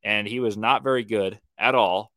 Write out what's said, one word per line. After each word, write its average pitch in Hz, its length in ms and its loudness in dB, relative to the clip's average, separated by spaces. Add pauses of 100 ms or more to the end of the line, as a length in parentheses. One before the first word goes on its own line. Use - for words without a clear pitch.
and 104 240 -2
he 120 100 -6
was 110 180 -2
not 117 280 0
very 131 180 0
good 101 380 -4 (180)
at 127 160 0
all. 104 420 2